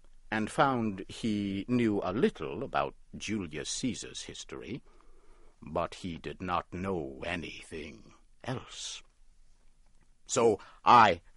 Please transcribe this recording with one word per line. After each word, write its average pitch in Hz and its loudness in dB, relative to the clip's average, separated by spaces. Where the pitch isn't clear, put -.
and 107 0
found 117 2
he 101 -2
knew 120 2
a 92 -2
little 98 -2
about 71 -2
Julius 87 -6
Caesar's 76 -6
history, - -12
but 80 -4
he 85 -8
did 76 -10
not 90 -2
know 87 -4
anything 80 -10
else. - -10
So 117 4
I 107 10